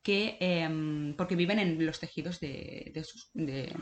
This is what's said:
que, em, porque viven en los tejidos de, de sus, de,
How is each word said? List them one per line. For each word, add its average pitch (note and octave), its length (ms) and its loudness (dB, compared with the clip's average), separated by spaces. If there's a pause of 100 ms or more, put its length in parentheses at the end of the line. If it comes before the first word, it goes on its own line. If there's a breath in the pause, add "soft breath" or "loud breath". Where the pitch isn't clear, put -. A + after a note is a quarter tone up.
que, G#3 360 2
em, D#3 800 2
porque F3+ 180 2
viven F3 240 4
en E3 260 4
los D#3+ 140 -2
tejidos E3 400 -6
de, - 540 -8
de D#3 100 -6
sus, - 300 -16
de, C3+ 480 -2